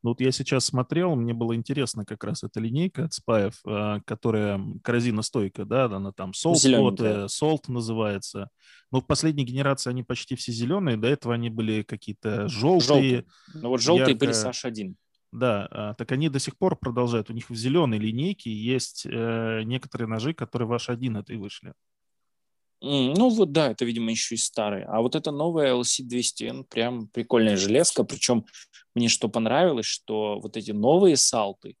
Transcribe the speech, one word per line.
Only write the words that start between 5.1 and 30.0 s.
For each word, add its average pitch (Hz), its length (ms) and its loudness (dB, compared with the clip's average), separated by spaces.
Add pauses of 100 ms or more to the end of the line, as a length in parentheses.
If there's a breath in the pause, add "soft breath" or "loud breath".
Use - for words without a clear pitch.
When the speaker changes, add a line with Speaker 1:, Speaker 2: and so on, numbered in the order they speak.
Speaker 1:
да, 123 200 2
она 98 260 -4
там 95 200 -10
Salt 165 300 2
Speaker 2:
Зелёненькая. 107 640 4
Speaker 1:
Water, 98 40 -6
Salt 151 440 -2
называется. 110 760 -4 (420 soft breath)
Но 131 100 2
в - 40 -18
последней 147 400 2
генерации 131 460 0
они 123 120 -4
почти - 320 -6
все - 160 -8
зелёные, 123 460 0
до 110 100 0
этого 123 280 0
они 117 160 -4
были 110 320 -2
какие-то 104 640 -6
жёлтые, 135 320 4
Speaker 2:
Жёлтые. 135 460 4 (360 soft breath)
Ну 120 80 -4
вот 127 120 0
жёлтые 131 340 4
были 117 160 0
Speaker 1:
ярко- - 0 -
Speaker 2:
с 107 140 0
H - 200 -6
один. 107 320 -8 (360)
Speaker 1:
Да, 113 380 0
а, 107 240 -8
так 120 180 -8
они 151 160 0
до 135 100 -2
сих - 180 -6
пор 185 200 2
продолжают. 120 520 -2
У 117 40 -8
них 117 180 -10
в 117 40 -8
зелёной 123 440 2
линейке 117 540 -4
есть, 120 520 -4
э, 113 580 -2
некоторые 120 440 -6
ножи, 110 260 -4
которые 120 360 -4
в 117 40 0
H 120 160 -4
один 120 280 -4
этой 113 200 -10
вышли. 101 360 -14 (1080)
Speaker 2:
М, 139 300 0
ну 240 160 6
вот 208 220 4
да, 147 200 4
это, 120 140 -2
видимо, 117 260 -2
ещё 113 240 -4
и - 20 -4
старые. 104 480 -2
А 110 160 0
вот 127 140 0
эта 151 160 -2
новая 151 380 0
Л 123 140 2
С - 200 0
двести 120 420 -4
Н 131 180 -10
прям 117 440 -4
прикольная 113 500 4
железка. 110 460 4
Причём - 420 0 (500 loud breath)
мне 120 120 2
что 110 220 2
понравилось, 120 560 2
что 107 540 -4